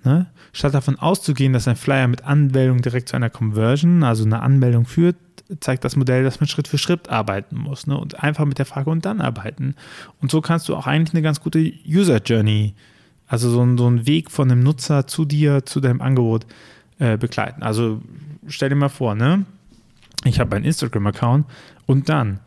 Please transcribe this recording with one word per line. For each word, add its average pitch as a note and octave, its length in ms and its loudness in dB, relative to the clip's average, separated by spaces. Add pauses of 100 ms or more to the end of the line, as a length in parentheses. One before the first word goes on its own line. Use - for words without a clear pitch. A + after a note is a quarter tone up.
ne? D#3+ 260 2 (220)
Statt C#3+ 220 -2
davon C3+ 220 0
auszugehen, C3+ 560 0
dass B2 140 0
ein A#2+ 100 2
Flyer C3+ 300 0
mit A#2+ 160 0
Anmeldung C3 600 2
direkt B2 260 -4
zu C3 80 -6
einer A#2 140 0
Conversion, C3+ 760 2
also A2 200 2
einer A2 180 0
Anmeldung B2 440 4
führt, E3+ 300 2 (440)
zeigt B2+ 240 -4
das B2 100 -4
Modell, B2+ 300 2
dass C3 160 -2
man D3 80 0
Schritt - 200 -4
für C#3+ 100 -2
Schritt - 320 -2
arbeiten G2+ 480 -4
muss, - 280 -8
ne? C#3 120 -2
Und - 240 -10
einfach D3 240 0
mit C3+ 120 -2
der C#3 60 0
Frage C#3 240 -6
"Und E3 160 -2
dann" G3 160 -4
arbeiten. B2 540 -6 (480)
Und C#3 80 -2
so D#3+ 100 2
kannst E3 300 -2
du D#3+ 40 0
auch C#3 120 -8
eigentlich D#3 260 0
eine E3 80 0
ganz D3+ 220 -2
gute D#3+ 280 0 (160)
User D#3 360 2
Journey, G#2+ 500 2 (540)
also A#2+ 240 -2
so A#2+ 120 2
ein, B2 140 2
so A#2+ 100 2
ein A#2+ 200 2
Weg D#3 240 0
von C3+ 180 0
dem B2 120 4
Nutzer C#3 460 2
zu D#3+ 200 -4
dir, C#3+ 400 2
zu - 140 -4
deinem B2 200 2
Angebot, B2 460 2 (520)
äh, A2+ 200 0
begleiten. A#2 440 -6
Also A2 380 -2 (480)
stell C#3 220 -2
dir C#3 40 0
mal C#3+ 140 2
vor, A2+ 260 -4
ne? D#3+ 300 2 (800)
Ich B2+ 160 2
habe G#2+ 160 -2
einen G#2 80 -4
Instagram-Account A#2+ 800 0 (400)
und C3+ 240 2
dann A#2 380 -2